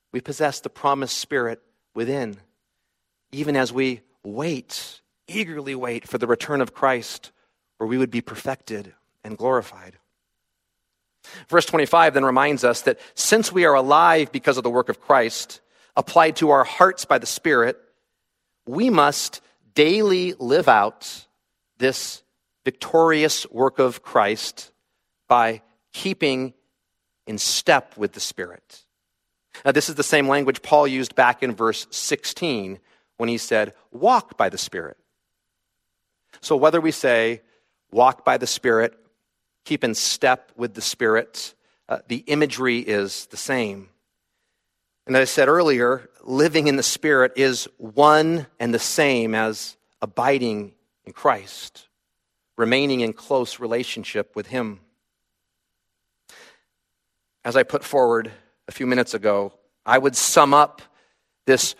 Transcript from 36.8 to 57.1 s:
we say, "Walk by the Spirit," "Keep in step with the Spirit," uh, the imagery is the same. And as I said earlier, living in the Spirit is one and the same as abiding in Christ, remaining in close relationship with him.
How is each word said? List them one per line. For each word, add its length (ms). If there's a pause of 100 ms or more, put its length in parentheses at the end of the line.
we 120
say, 500 (480)
"Walk 340
by 140
the 80
Spirit," 500 (680)
"Keep 180
in 120
step 600
with 200
the 60
Spirit," 720 (340)
uh, 180
the 120 (100)
imagery 500
is 480
the 100
same. 540 (1160)
And 100
as 60
I 100
said 160
earlier, 600 (120)
living 480
in 80
the 60
Spirit 520
is 340 (100)
one 680 (140)
and 120
the 60
same 560
as 420 (240)
abiding 720 (300)
in 80
Christ, 760 (680)
remaining 440
in 120
close 460
relationship 800
with 120
him. 320 (2750)